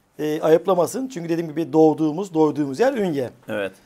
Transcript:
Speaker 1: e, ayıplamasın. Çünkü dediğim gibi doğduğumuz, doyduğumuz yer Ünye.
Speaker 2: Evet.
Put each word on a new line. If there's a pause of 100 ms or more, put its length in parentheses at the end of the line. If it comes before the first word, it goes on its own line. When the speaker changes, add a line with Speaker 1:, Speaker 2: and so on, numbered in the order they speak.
(180)
Speaker 1:
e,
ayıplamasın.
Çünkü
dediğim
gibi
doğduğumuz,
doyduğumuz
yer
Ünye. (180)
Speaker 2:
Evet. (140)